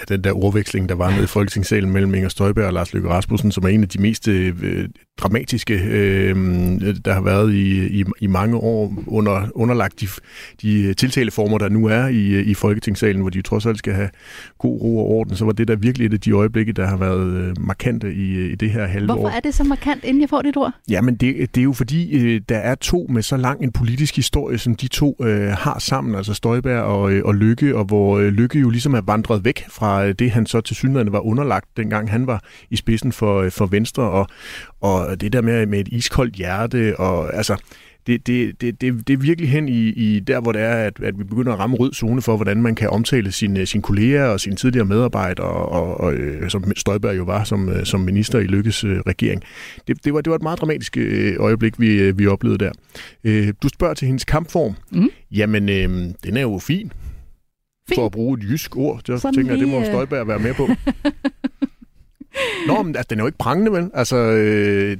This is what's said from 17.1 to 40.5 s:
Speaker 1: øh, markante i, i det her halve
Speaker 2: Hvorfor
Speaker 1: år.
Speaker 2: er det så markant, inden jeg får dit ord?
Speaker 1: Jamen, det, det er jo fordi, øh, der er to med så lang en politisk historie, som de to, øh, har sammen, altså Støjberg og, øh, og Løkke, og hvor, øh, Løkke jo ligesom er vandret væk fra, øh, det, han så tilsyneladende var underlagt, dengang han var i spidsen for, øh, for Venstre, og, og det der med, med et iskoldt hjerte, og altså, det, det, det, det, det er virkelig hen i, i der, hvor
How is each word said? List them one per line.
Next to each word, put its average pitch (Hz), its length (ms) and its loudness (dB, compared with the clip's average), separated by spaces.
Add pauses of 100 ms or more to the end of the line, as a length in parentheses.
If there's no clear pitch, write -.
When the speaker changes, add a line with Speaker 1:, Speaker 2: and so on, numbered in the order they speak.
Speaker 1:
øh, 90 320 -2
markante 104 540 -2
i, 95 380 -2
i - 40 -4
det 110 140 -2
her 107 160 -2
halve 98 200 -2
Speaker 2:
Hvorfor - 180 0
Speaker 1:
år. 208 60 0
Speaker 2:
er 226 100 -4
det 277 160 -2
så 285 80 4
markant, 277 400 0
inden 269 180 2
jeg 285 80 2
får 285 120 0
dit 285 160 -2
ord? 254 140 0 (180)
Speaker 1:
Jamen, 113 260 2
det, 127 400 0
det 127 60 4
er 127 40 4
jo 139 80 2
fordi, 147 380 -2
øh, 120 380 2
der 113 80 0
er 113 180 -2
to 175 340 -2
med 117 120 2
så 135 160 -2
lang 143 260 -2
en 127 80 0
politisk 123 440 0
historie, 131 420 -2
som 113 180 -2
de 127 120 -4
to, 143 280 0 (100)
øh, 104 240 2
har 101 300 -2
sammen, 131 360 -2
altså 101 180 -4
Støjberg 120 500 0
og, 101 280 2
øh, 98 140 2
og 104 100 2
Løkke, 117 420 4
og 104 80 2
hvor, 101 340 4
øh, 101 140 4
Løkke 120 260 2
jo 127 100 4
ligesom 120 240 2
er 117 80 2
vandret 104 440 0
væk 139 240 -2
fra, 101 360 0
øh, 101 140 0
det, 123 120 2
han 107 140 2
så 113 160 0
tilsyneladende 120 500 0
var 101 80 0
underlagt, 113 580 -2
dengang 110 340 -2
han 120 160 0
var 113 160 -2 (260)
i 113 60 -2
spidsen 113 360 0
for, 101 300 0
øh, 92 100 0
for - 140 0
Venstre, 104 380 0
og, 95 240 0 (540)
og 95 400 0
det 104 120 -2
der 123 80 2
med, 113 240 2
med 101 140 0
et 98 80 -2
iskoldt 117 480 -2
hjerte, 107 640 -2
og 85 380 -2
altså, 107 200 0 (500)
det, 120 200 0
det, 123 340 -2
det, 120 200 -4
det, 123 260 -2
det 139 60 2
er 139 40 4
virkelig 156 320 0
hen 147 200 0
i, 113 200 2
i 107 300 2
der, 123 200 -2
hvor 117 120 0